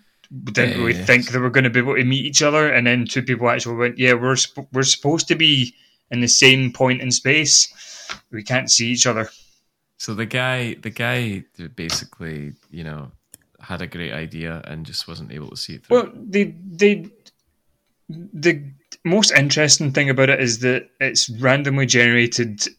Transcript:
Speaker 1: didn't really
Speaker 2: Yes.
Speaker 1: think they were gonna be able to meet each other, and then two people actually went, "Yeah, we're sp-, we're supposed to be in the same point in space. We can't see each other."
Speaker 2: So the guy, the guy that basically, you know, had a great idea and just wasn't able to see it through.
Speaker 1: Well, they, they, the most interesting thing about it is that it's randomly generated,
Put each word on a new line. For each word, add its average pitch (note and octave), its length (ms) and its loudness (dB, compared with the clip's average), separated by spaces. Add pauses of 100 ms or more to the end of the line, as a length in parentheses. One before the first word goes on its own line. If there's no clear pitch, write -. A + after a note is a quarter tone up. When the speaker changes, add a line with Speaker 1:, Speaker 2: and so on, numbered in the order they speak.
(520)
Speaker 1:
didn't A#2+ 260 0
really A#2 200 0
Speaker 2:
Yes. F#2 80 -6
Speaker 1:
think B2 220 4
they B2 100 -2
were B2+ 120 0
gonna B2+ 200 4
be A#2+ 100 0
able B2 160 0
to C3 80 2
meet C3+ 220 0
each D3 160 2
other, D3+ 280 4
and B2 160 2
then A#2+ 200 2
two B2+ 160 -4
people A#2+ 260 0
actually A#2+ 280 -2
went, A#2+ 220 -2
"Yeah, B2+ 140 4
we're B2+ 240 0
sp-, - 360 -6
we're C3 100 0
supposed D3 460 0
to F3 60 2
be D3 400 2 (360)
in A#2+ 100 -2
the A#2+ 80 0
same C3 440 4
point B2+ 280 0
in B2+ 100 -4
space. C#3+ 600 2 (580)
We A2 120 -10
can't B2+ 280 -2
see A#2 180 2
each B2 180 2
other." A2+ 240 -2 (680)
Speaker 2:
So - 180 -10
the A2 120 -6
guy, B2+ 480 -4
the - 160 -12
guy A#2 540 -4 (120)
that E2 180 -16
basically, D#2 800 -10 (180)
you E2 140 -14
know, D2+ 260 -14 (500)
had F2+ 220 -12
a F2+ 60 -10
great E2+ 240 -10
idea D#2+ 540 -10
and D#2+ 200 -12
just - 220 -10
wasn't D#2+ 240 -14
able C#2+ 180 -14
to - 60 -18
see - 180 -12
it - 120 -18
through. A#3+ 160 4
Speaker 1:
Well, - 120 -10
they, F#3+ 400 -2 (160)
they, F3+ 400 2 (960)
the D#3+ 540 -2 (420)
most G3 280 2
interesting C#3+ 600 2
thing C#3+ 180 2
about C3 200 4
it C#3 100 2
is A#2 200 -2
that B2+ 280 0 (120)
it's B2+ 300 0
randomly C3+ 560 2
generated, A#2+ 760 2 (160)